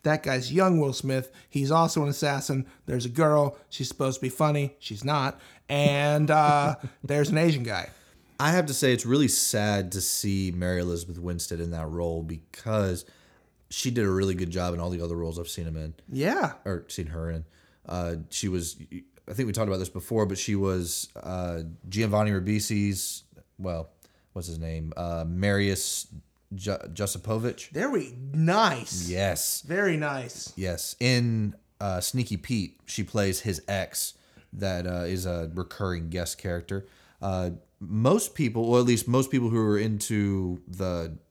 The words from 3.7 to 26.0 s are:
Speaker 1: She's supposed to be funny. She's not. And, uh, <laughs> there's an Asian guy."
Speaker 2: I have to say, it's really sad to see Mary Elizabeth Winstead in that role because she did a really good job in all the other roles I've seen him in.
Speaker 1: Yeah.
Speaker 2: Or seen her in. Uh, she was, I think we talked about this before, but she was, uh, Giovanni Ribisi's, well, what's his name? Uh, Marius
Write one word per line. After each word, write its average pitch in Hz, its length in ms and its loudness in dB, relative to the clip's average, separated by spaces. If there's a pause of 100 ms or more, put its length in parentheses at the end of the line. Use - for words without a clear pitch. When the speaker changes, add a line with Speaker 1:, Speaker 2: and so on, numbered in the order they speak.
Speaker 1:
She's - 180 -6
supposed 131 300 -2
to - 40 -6
be 127 60 -2
funny. 147 520 2
She's 104 240 -10
not. 143 360 0 (280)
And, 147 640 4
uh, 147 460 6 (140)
<laughs> - 140 -20
there's 147 260 2
an 156 80 4
Asian 156 240 4
guy." 101 260 -4 (500)
Speaker 2:
I 143 120 6
have 175 160 4
to 143 80 -2
say, 131 180 4
it's 117 140 2
really 131 220 6
sad 104 640 2
to 98 80 -4
see 95 540 0
Mary 90 260 0
Elizabeth 87 400 -4
Winstead 87 400 -6
in 85 100 -4
that 82 160 -4
role 82 380 -2
because 90 800 -2 (680)
she - 220 -2
did 117 120 2
a 98 60 4
really 95 240 2
good 90 160 -4
job 87 240 -2
in 85 60 -4
all 87 100 -2
the 87 100 -4
other 85 160 -4
roles 82 220 -4
I've 85 100 -10
seen 85 180 -8
him 80 100 -6
in. 78 180 -8 (180)
Speaker 1:
Yeah. 156 420 0 (100)
Speaker 2:
Or 90 240 -4
seen 87 180 -6
her 82 240 -6
in. 80 140 -6 (440)
Uh, 85 280 -4 (140)
she - 180 -4
was, 87 280 -2 (520)
I - 60 -10
think 123 120 -2
we 107 60 -4
talked 110 160 0
about 95 100 0
this 92 100 -2
before, 104 380 0
but 95 100 -2
she 101 200 -2
was, 92 580 0
uh, 90 460 -6 (280)
Giovanni 107 440 2
Ribisi's, 101 880 0 (340)
well, 85 340 -6 (420)
what's 85 160 -8
his 82 100 -8
name? 80 380 -6
Uh, 85 320 -4
Marius 98 800 2 (480)